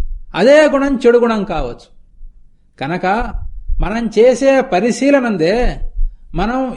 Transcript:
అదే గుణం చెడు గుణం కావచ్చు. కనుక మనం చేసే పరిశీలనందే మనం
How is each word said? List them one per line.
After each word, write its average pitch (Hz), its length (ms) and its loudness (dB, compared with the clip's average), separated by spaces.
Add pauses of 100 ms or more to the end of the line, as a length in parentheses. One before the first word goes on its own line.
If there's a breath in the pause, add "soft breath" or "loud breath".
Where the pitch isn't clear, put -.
(360)
అదే 285 320 6
గుణం 269 400 0
చెడు 240 100 6
గుణం 226 260 0
కావచ్చు. 147 440 -8 (960)
కనుక 185 520 -4 (460)
మనం 214 400 -2
చేసే 262 420 4
పరిశీలనందే 226 1200 0 (560)
మనం 240 420 -4